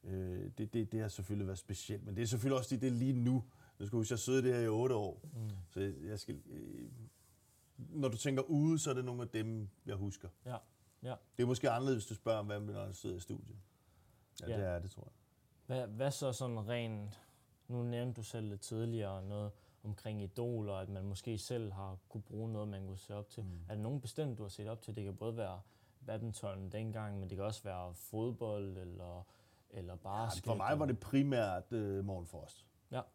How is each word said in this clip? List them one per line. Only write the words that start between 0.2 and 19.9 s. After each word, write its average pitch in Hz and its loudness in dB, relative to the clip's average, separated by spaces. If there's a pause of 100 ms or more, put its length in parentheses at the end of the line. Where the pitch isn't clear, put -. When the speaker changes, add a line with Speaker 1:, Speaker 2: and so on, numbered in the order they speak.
Speaker 1:
det, 110 -2
det, 110 2
det 110 0
har 107 0
selvfølgelig 101 -2
været 95 -2
specielt, - -6
men 101 -4
det 113 0
er 120 2
selvfølgelig 127 4
også 127 0
det, 110 0
det 131 4
er 127 6
lige 127 4
nu. 123 6 (360)
Nu 104 -4
skal 110 2
huske, 113 4
jeg 110 2
sidder 131 6
det 123 6
her 120 4
i 117 6
otte 117 6
år, 104 2 (120)
Speaker 2:
Mm. 113 -2 (200)
Speaker 1:
så 92 -4
jeg, 98 2 (100)
jeg 104 -4
skal, - -6
øh, - -8 (880)
når 143 0
du 110 0
tænker 135 4
ude, 156 8
så 151 2
er 135 4
det 127 2
nogle 123 -2
af 120 -2
dem, 110 0 (160)
jeg 104 -2
husker. 98 -4 (160)
Speaker 2:
Ja. 123 -4 (460)
Ja. 127 -4 (220)
Speaker 1:
Det 123 6
er 120 6
måske 127 4
anderledes, 120 4
hvis - -8
du 110 -6
spørger, 107 2
hvem 104 -2
når 101 -4
du 98 -6
sidder 98 -4
i 90 -6
studiet. 104 -8 (840)
Ja, 87 -4
Speaker 2:
Ja. 95 0
Speaker 1:
det 98 2
er 87 0
det, 95 -6
tror - -14
jeg. - -18 (540)
Speaker 2:
Hvad, 127 0
hvad 123 2
så 135 0
sådan 113 -2
rent, 110 -2 (460)
nu 120 0
nævnte 120 0
du - -6
selv 110 -4
lidt 101 -4
tidligere 110 -2
noget 104 -2 (320)
omkring 107 -4